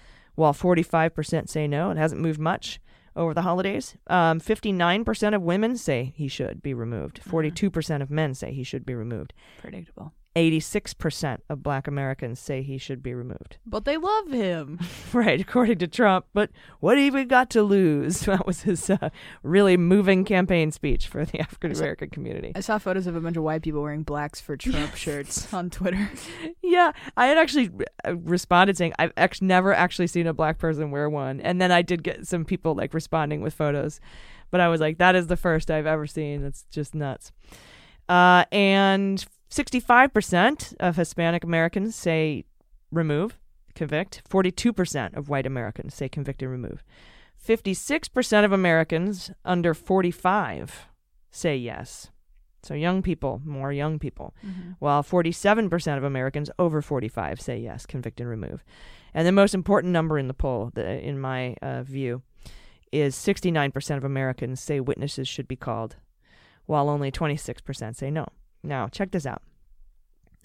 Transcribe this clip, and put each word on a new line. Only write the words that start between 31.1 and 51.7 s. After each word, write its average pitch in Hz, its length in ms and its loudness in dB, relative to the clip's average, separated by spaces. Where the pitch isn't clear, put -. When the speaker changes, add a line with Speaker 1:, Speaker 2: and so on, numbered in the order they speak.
Speaker 1:
one." 135 320 -4
And 180 180 0
then 185 100 4
I 175 120 6
did 170 200 -2
get - 240 -8
some 170 200 -2
people, 160 280 -2
like, - 200 -4
responding 151 480 -2
with 147 100 -4
photos. 147 480 -2
But 180 120 4
I 170 60 6
was 165 120 2
like, 156 160 2
"That 185 180 6
is 180 120 4
the 170 100 2
first 160 340 0
I've 156 160 0
ever 156 200 0
seen." 147 360 -6
It's - 280 -8
just - 240 -8
nuts. 143 380 -8
Uh, 180 420 8
and 196 720 4
sixty-five 254 640 4
percent 208 640 2
of 170 160 0
Hispanic 170 480 0
Americans 170 500 0
say 156 520 -2
remove, 165 480 0
convict. 156 520 -6
Forty-two 190 460 2
percent 151 420 -2
of 143 140 -8
white 139 180 -2
Americans 127 480 -6
say 135 140 -8
convict 139 340 -8
and 131 80 -6
remove. 127 320 -10
Fifty-six - 720 -2
percent 214 380 4
of 196 60 2
Americans 175 800 2
under 175 300 2
forty-five 180 1120 -2
say 156 260 -2
yes. - 540 -10